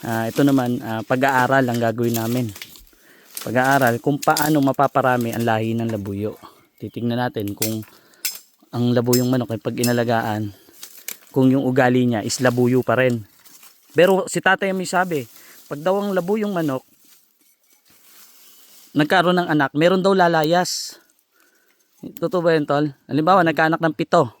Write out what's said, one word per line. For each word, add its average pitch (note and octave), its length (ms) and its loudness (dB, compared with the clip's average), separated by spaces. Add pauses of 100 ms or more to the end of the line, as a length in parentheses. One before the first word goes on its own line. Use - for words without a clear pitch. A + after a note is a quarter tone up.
Ah, A2+ 240 -4
ito C#3+ 160 -2
naman, B2+ 400 0
ah, A2 160 -8
pag-aaral C3 640 2
ang A#2+ 160 -2
gagawin A#2 400 -2
namin. A#2+ 320 -4 (880)
Pag-aaral B2+ 640 0
kung C#3+ 160 0
paano D3+ 400 2
mapaparami C3 720 0
ang A#2 160 -2
lahi A2+ 320 0
ng A#2 80 -4
labuyo. G#2 480 -6 (480)
Titingnan A#2 400 -4
natin G#2 320 -6
kung A2 320 -6 (880)
ang A#2+ 160 2
labuyong B2 400 2
manok A#2+ 240 -2
ay - 80 -10
pag A#2 160 -6
inalagaan, A#2 720 0 (800)
kung C3 160 4
yung C3+ 160 2
ugali B2+ 400 2
niya A#2+ 160 0
is A#2 240 -6
labuyo B2 400 2
pa A#2 160 0
rin. B2 240 0 (720)
Pero F#3 320 4
si - 160 -6
tatay F#3+ 320 0
may F#3 80 -4
sabi, E3+ 400 -2 (480)
pag D3 80 -10
daw F#3+ 240 -2
ang G3+ 80 -4
labuyong G3+ 400 -2
manok D#3 320 -4 (2000)
nagkaroon F3 480 2
ng F3 100 -4
anak, D3 220 0
meron F3 320 2
daw G3 80 2
lalayas. E3+ 880 0 (1200)
Totoo E3+ 240 -2
ba E3 160 2
yun, D3 80 -4
tol? D3 240 0 (180)
Halimbawa, D#3+ 320 2
nagkaanak D#3+ 380 2
ng D#3+ 160 -2
pito. D#3+ 440 0